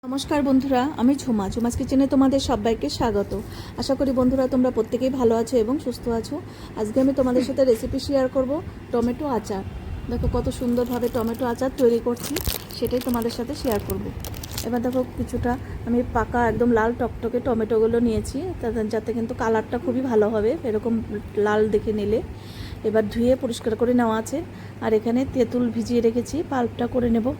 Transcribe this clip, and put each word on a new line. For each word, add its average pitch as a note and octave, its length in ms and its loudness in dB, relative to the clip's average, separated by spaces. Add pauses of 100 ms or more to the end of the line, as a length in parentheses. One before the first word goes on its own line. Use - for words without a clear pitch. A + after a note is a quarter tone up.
নমস্কার C#4 400 0
বন্ধুরা, C4+ 380 4 (160)
আমি B3 180 4
ঝুমা, A3 340 0
ঝুমাস A#3 280 -2
কিচেনে C4+ 300 2
তোমাদের C4+ 420 4
সবাইকে A3+ 400 0
স্বাগত। G#3 420 0 (460)
আশা A#3+ 180 0
করি C#4 160 0
বন্ধুরা B3+ 360 4
তোমরা B3+ 240 2
প্রত্যেকেই A#3+ 480 0
ভালো A3+ 160 4
আছো A#3 220 0
এবং A3+ 220 2
সুস্থ - 300 -6
আছো। A#3 260 -4 (420)
আজকে G#3+ 220 -2
আমি C4+ 140 4
তোমাদের B3+ 340 4
সাথে C4+ 160 0
রেসিপি B3+ 360 2
শেয়ার C4+ 300 2
করব C4 220 0 (380)
টমেটো A#3+ 360 0 (120)
আচার। G3+ 260 -4 (440)
দেখো A#3+ 260 -2
কত B3 160 0
সুন্দরভাবে A#3+ 600 0
টমেটো A3+ 360 -2
আচার B3 320 0
তৈরি A#3 220 6
করছি, A#3+ 340 -4 (420)
সেটাই A#3+ 320 -2
তোমাদের A#3 300 0
সাথে A#3+ 180 -6
শেয়ার G#3+ 320 0
করব। G3 180 -2 (600)
এবার A#3 160 0
দেখো B3+ 200 0 (140)
কিছুটা A#3+ 360 -2 (340)
আমি A#3+ 140 2 (140)
পাকা A#3 340 0
একদম A3+ 240 2
লাল A3+ 280 4
টকটকে A#3+ 400 -2
টমেটোগুলো A3+ 600 2
নিয়েছি, A3+ 380 0 (220)
তাতে, A#3 220 -2 (120)
যাতে A3 200 -2
কিন্তু A3+ 220 -4
কালারটা A3+ 420 0
খুবই A#3+ 240 -2
ভালো A#3 280 4
হবে A3 220 2 (120)
এরকম A3 300 0 (440)
লাল G#3 320 2
দেখে G#3+ 240 2
নিলে। G#3 260 0 (640)
এবার A3 260 2
ধুয়ে A#3 260 2
পরিষ্কার A#3+ 400 -4
করে B3 180 2
নেওয়া A#3 240 4
আছে। A3+ 200 -4 (440)
আর A3 120 0
এখানে A#3 280 2 (120)
তেঁতুল B3 360 2
ভিজিয়ে A#3 320 0
রেখেছি, A#3 360 0 (120)
পাল্পটা A#3+ 380 -2
করে A#3+ 280 0
নেব। A3+ 140 2 (100)